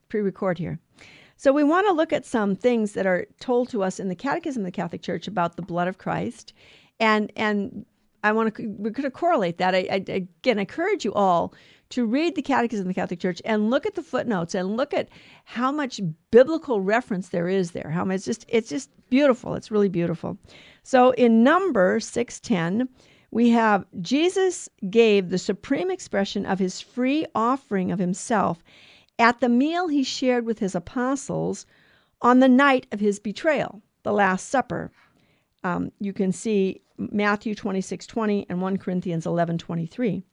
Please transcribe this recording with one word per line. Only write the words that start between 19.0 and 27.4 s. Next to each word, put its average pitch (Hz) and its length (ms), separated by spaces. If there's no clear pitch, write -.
beautiful. 262 460
It's - 160
really 208 180
beautiful. 170 480
So 254 280
in 226 320
number 247 560
six - 400
ten, 196 480
we 233 200
have, 220 360
"Jesus 349 680
gave 202 400
the 175 80
supreme 285 540
expression 202 540
of 190 140
his 185 200
free 269 460
offering 214 560